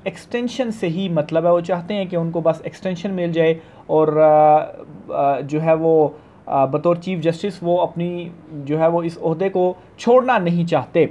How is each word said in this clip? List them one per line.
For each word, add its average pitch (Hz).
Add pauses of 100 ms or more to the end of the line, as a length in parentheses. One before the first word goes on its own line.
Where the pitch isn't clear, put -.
extension 240
से 214
ही 180
मतलब 160
है। 175
वो 175
चाहते 175
हैं 196
कि 175
उनको 165
बस 160
extension 185
मिल 175
जाए 165 (300)
और, 156
अ, 151
अ, 139
जो 147
है 160
वो, 160 (300)
अ, 135
बतौर 147
चीफ 180
जस्टिस 170
वो 175
अपनी 175 (220)
जो 143
है 160
वो 170
इस 165
ओहदे 165
को 180 (220)
छोड़ना 247
नहीं 175
चाहते। 165